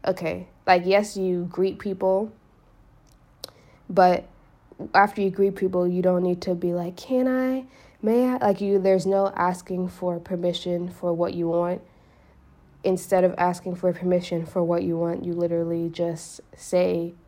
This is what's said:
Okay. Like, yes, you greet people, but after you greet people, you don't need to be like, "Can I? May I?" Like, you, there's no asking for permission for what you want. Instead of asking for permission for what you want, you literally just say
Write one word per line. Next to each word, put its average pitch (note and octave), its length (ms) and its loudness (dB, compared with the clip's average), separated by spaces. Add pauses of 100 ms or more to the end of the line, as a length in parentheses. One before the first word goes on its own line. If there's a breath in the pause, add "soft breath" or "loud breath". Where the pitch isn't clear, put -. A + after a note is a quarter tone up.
Okay. F3+ 420 -4 (180)
Like, F3+ 200 6
yes, G3+ 320 2
you F3+ 320 -2
greet F#3+ 300 -2
people, F#3+ 520 -2 (1600 soft breath)
but F3+ 360 4 (680)
after G3+ 280 4
you G3 80 2
greet G3 260 0
people, F#3 320 0
you F3+ 140 0
don't F3+ 220 2
need F3+ 180 0
to F3+ 140 -2
be F3 180 -2
like, F3 220 -6
"Can B3+ 320 -2
I? C4 380 -2 (360 loud breath)
May A#3+ 280 2
I?" B3+ 80 -2
Like, G3+ 240 2
you, G3 180 2
there's F#3+ 260 4
no G3 300 2
asking F3+ 540 -2
for F3 300 -4
permission F3 680 -4
for F3 240 -4
what E3+ 200 0
you E3+ 160 -2
want. F3 320 0 (1000 soft breath)
Instead F#3 400 2
of F3+ 140 2
asking F3+ 380 -2
for F3+ 180 0
permission F3 520 0
for F3 180 -2
what E3+ 200 0
you E3+ 140 -2
want, E3+ 260 -2
you F3 100 -4
literally E3+ 560 -2
just E3+ 520 -6 (140)
say F3+ 580 0 (140)